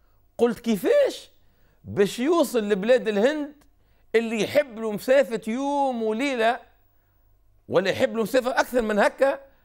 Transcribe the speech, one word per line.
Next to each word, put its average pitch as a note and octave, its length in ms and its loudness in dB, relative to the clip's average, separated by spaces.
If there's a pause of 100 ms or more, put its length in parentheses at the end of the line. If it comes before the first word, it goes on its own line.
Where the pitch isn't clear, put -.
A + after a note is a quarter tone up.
(380)
قلت: A#3 220 2
"كيفاش C#4 720 0 (540)
باش F3+ 360 -2
يوصل B3 500 0
لبلاد G#3 380 2
الهند C#4 460 0 (640)
اللي A3+ 260 0
يحب B3+ 380 -2
له A3 120 -4
مسافة B3+ 560 2
يوم C4+ 560 -2
وليلة، A3+ 560 -2 (1080)
ولا F3+ 220 2
يحب G#3+ 260 0
له A3+ 80 -2
مسافة B3 280 0
أكثر - 300 0
من G#3+ 180 0
هكا C4+ 400 0 (260)